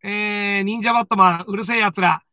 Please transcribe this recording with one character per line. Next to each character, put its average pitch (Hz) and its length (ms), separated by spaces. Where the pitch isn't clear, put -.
え 202 580
ー、 - 40
忍 214 180
者 233 100
バ 233 140
ッ - 20
ト 220 80
マ 185 220
ン、 180 80
う 196 100
る 220 80
せ 233 120
え - 20
奴 202 240
ら。 165 200